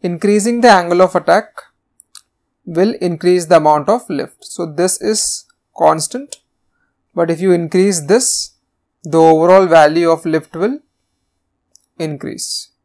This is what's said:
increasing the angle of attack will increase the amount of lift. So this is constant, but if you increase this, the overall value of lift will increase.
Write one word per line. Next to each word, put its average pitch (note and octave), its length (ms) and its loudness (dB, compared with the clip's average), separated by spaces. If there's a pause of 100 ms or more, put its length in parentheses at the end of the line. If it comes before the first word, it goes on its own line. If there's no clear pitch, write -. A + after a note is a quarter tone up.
increasing G#3 600 -2
the A#3+ 80 4
angle F3 340 4
of - 140 0
attack - 440 0 (1040)
will F#3 360 -2
increase F3 460 0
the E3 100 4
amount D3+ 320 2
of A#3 200 -2
lift. - 360 -8
So - 200 -10
this E3+ 360 -4
is - 440 -6 (320)
constant, D#3+ 600 -2 (800)
but E3+ 160 -2
if D#3+ 80 -6
you F#3+ 100 0
increase F3 520 0
this, G3+ 520 -2 (480)
the D#3 160 -2
overall E3 480 6
value E3 420 4
of E3 160 0
lift D#3+ 300 -4
will G#3+ 240 -4 (1200)
increase. - 720 -10 (140)